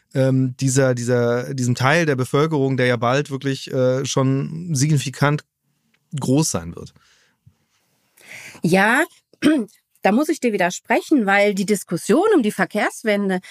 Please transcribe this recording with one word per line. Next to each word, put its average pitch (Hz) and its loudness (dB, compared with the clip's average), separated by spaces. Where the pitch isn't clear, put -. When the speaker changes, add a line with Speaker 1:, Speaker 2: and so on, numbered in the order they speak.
Speaker 1:
ähm, 131 2
dieser, 131 2
dieser, 120 -2
diesem 123 -2
Teil 151 2
der 143 2
Bevölkerung, 135 0
der 127 0
ja 123 0
bald 127 0
wirklich, 135 -6
äh, 131 0
schon 139 -2
signifikant 143 0
groß 135 0
sein 85 -8
wird? - -16
Speaker 2:
Ja, 202 2
<clears throat> - -2
da 190 4
muss 269 2
ich 311 -2
dir 240 0
widersprechen, 220 0
weil 202 4
die 196 -2
Diskussion 202 0
um 285 4
die 214 0
Verkehrswende, 202 -2